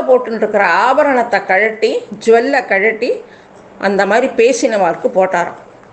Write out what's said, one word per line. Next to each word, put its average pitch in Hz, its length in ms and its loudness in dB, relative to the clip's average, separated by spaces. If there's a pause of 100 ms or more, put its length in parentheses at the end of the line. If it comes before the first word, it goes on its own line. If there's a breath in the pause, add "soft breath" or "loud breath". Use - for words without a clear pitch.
போட்டுன்னு 233 280 2
இருக்கிற 202 300 0
ஆபரணத்தை 226 800 0
கழட்டி, 214 540 0 (260)
ஜுவல்லை 247 420 2
கழட்டி 220 560 -2 (560 loud breath)
அந்த 196 260 0
மாதிரி 226 220 2
பேசினவாருக்கு 226 880 0
போட்டாராம். 185 460 -2 (320)